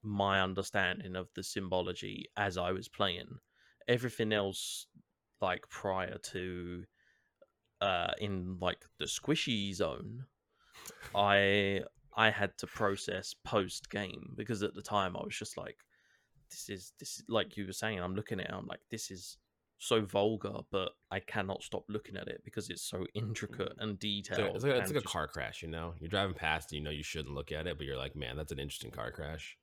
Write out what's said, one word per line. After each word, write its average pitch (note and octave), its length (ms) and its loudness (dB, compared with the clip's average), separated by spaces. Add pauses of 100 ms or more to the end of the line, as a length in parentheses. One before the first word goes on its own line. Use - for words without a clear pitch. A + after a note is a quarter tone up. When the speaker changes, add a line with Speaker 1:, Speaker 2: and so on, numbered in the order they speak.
Speaker 1:
my G2 400 4
understanding F#2+ 720 0
of F#2 180 -6
the F#2+ 100 -6
symbology F#2 920 -2
as G2+ 220 2
I F2+ 140 2
was F#2 160 -4
playing. G2 520 -2 (480)
Everything A#2 440 2
else, - 560 0 (520)
like, F#2 300 0
prior F#2+ 480 -2
to, F2 680 -6 (960)
uh, F#2 380 2
in, F#2 420 -2
like, F2+ 260 0 (120)
the D2+ 80 -2
squishy A2 680 0
zone, G2+ 520 -2 (880)
I, G2+ 680 8 (320)
I A2 140 8
had G2+ 280 0
to - 100 -6
process G2 680 0
post-game, - 1000 -2
because G#2+ 280 -2
at - 100 -2
the G2+ 80 -10
time F#2+ 340 2
I - 80 -4
was - 140 -6
just - 200 -8
like, - 200 -10 (720)
"This - 200 -10
is, F#2+ 300 -8
this - 200 -10
is," - 80 -18
like G#2 300 0
you G2 80 -4
were F#2+ 80 -6
saying, G#2+ 260 -2
I'm F#2 160 0
looking G#2 240 -4
at - 100 -6
it, - 40 -4
I'm F#2+ 120 -8
like, - 240 -8
"This A2 220 -6
is - 260 -12 (400)
so A2+ 280 4
vulgar, G#2 540 2 (100)
but F#2 240 0 (180)
I F#2+ 80 0
cannot F#2+ 440 -4
stop - 260 -6
looking G#2 280 -6
at - 100 -8
it - 160 -8
because - 260 -6
it's F2 140 -6
so F#2 300 -4
intricate G#2+ 640 -2
and G#2+ 200 -2 (320)
Speaker 2:
It's F2+ 80 2
like, - 20 4
Speaker 1:
detailed F#2+ 140 2
Speaker 2:
it's G#2+ 100 -2
like, C#3 100 4
it's B2 60 6
Speaker 1:
and F#2+ 100 0
Speaker 2:
like D3+ 80 2
a - 40 0
Speaker 1:
just" - 0 -
Speaker 2:
car D2+ 260 0
crash, - 340 -6
you E2 60 -6
know? E2 320 -4
You're E2 80 -6
driving G2 260 2
past D#2 380 0
and D2+ 60 -2
you D2 60 -2
know D2 60 -2
you D2+ 120 -4
shouldn't C#2+ 320 -6
look D2 180 -4
at D#2 140 -2
it, E2 120 -2
but D2 80 -4
you're C2+ 100 -2
like, C2+ 200 -4
"Man, C2 200 -4
that's D2 160 -4
an C#2+ 60 -4
interesting C#2 320 -6
car A#1 220 -4
crash." D#2 500 -8